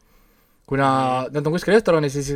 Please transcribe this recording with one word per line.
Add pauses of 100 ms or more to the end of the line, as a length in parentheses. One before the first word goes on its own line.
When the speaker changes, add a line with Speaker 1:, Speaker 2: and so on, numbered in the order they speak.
(680)
Speaker 1:
Kuna
Speaker 2:
Mhm.
Speaker 1:
nad
on
kuskil
restoranis,
siis